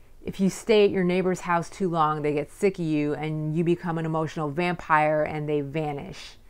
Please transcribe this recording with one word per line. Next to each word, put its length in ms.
if 140
you 120
stay 340
at 60
your 120
neighbor's 380
house 280
too 200
long, 340
they 120
get 180
sick 260
of 60
you 300
and 420
you 80
become 340
an 80
emotional 440
vampire 760
and 240
they 120
vanish. 760